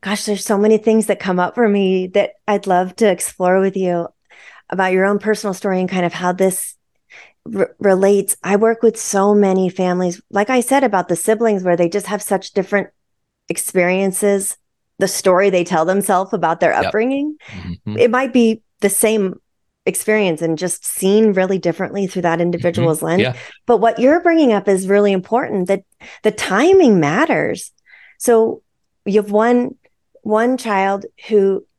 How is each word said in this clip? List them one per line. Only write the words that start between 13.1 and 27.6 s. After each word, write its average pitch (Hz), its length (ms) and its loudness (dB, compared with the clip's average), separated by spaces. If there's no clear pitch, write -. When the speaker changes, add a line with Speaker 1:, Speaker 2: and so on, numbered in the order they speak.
Speaker 1:
experiences, 190 1040 -2
the 185 80 0
story 190 420 2
they 180 140 0
tell 165 200 0
themselves 190 480 0
about 170 280 -2
their 170 140 2
Speaker 2:
Yep. - 120 0
Speaker 1:
upbringing. 277 500 -4
Speaker 2:
Mm-hmm. 190 480 -10
Speaker 1:
It 233 140 4
might 254 220 -2
be 226 280 2
the 202 80 2
same 208 500 -2
experience 185 560 -2
and 160 160 -2
just 180 260 -8
seen 208 480 2
really 190 240 0
differently 185 480 -4
through 185 160 -8
that 165 180 0
individual's 170 580 -2
Speaker 2:
Mm-hmm. 160 80 -8
Speaker 1:
lens. 170 160 0
Speaker 2:
Yeah. 127 140 -2
Speaker 1:
But 240 120 2
what 226 200 2
you're 294 240 4
bringing 330 320 4
up 196 140 0
is 190 200 0
really 202 240 2
important, 190 560 -2
that 196 160 -2
the 214 100 0
timing 254 680 4
matters. 175 720 -2